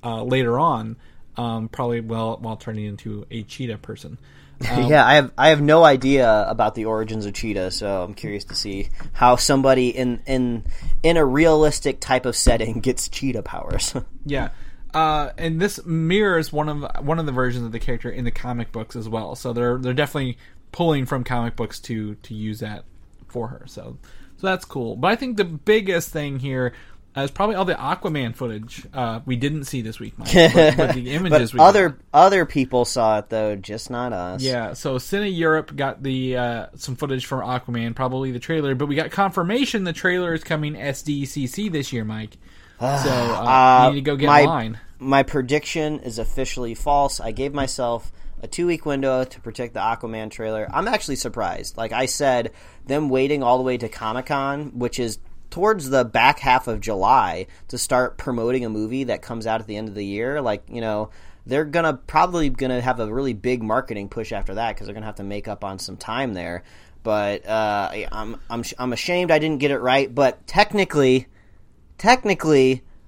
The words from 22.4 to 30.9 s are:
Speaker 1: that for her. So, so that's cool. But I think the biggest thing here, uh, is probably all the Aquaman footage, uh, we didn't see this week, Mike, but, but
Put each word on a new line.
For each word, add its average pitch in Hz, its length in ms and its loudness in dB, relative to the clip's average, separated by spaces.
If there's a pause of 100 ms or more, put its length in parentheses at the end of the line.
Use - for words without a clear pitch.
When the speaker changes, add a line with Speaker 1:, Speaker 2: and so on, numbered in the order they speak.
Speaker 1:
that 107 240 -10 (440)
for 113 200 -8
her. - 180 -14
So, 120 300 -16 (400)
so - 100 -8
that's 185 200 -2
cool. 117 300 -6
But 147 160 2
I 233 40 2
think 247 220 -4
the 202 60 0
biggest 185 640 0
thing 143 280 -6
here, 127 360 -2 (420)
uh, 139 60 -2
is 139 100 -4
probably 208 240 -2
all 190 80 0
the 175 100 0
Aquaman 139 640 -4
footage, 113 580 -10
uh, 113 320 -4
we 127 100 -2
didn't 143 280 -2
see 131 180 -6
this 110 160 -10
week, 107 180 -14
Mike, - 160 -4
but, 165 440 8
but - 180 2